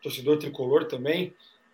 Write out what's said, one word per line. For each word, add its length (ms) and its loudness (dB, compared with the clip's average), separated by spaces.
torcedor 360 0
tricolor 480 0
também, 480 -2